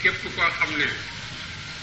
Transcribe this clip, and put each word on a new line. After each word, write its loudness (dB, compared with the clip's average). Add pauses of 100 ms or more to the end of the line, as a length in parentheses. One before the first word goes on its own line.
képp 4
koo 4
xam 2
ne 4 (960)